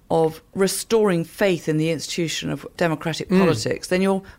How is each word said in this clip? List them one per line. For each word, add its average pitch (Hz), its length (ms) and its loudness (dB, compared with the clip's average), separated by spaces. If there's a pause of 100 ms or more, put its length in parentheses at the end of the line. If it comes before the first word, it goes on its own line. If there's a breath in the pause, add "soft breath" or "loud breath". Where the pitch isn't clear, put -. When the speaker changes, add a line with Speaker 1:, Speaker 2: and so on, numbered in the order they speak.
(100)
Speaker 1:
of 160 320 0 (120)
restoring 190 680 2
faith 170 460 -2
in 156 80 0
the 160 140 0
institution 160 600 -4
of 147 160 -8 (100)
democratic 160 520 -2
Speaker 2:
Mm. 185 100 4
Speaker 1:
politics, 160 500 0
then 185 140 2
you're 190 200 0 (160 loud breath)